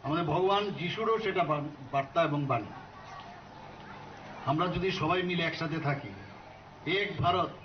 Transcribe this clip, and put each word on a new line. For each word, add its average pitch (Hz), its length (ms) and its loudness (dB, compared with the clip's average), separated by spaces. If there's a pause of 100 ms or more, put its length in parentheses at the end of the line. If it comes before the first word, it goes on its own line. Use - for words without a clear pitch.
আমাদের 165 280 2
ভগবান 190 300 6 (160)
যিশুরও 220 360 2 (100)
সেটা 180 240 4
বা-, 147 260 0 (160)
বার্তা 139 380 2
এবং 147 160 2
বাণী। 113 260 0 (1700)
আমরা 160 200 2 (100)
যদি 175 160 2
সবাই 170 380 2
মিলে 170 160 2
একসাথে 156 320 -2 (100)
থাকি, - 240 -2 (880)
এক 196 100 0 (140)
ভারত 175 260 4 (160)